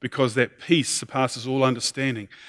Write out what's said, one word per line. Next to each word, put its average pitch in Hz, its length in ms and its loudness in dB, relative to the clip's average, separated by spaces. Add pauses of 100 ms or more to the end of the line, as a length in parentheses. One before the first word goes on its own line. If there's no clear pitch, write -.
because 127 320 0
that 127 260 0
peace 160 300 0
surpasses 127 580 -2
all 131 160 2
understanding 127 640 0 (220)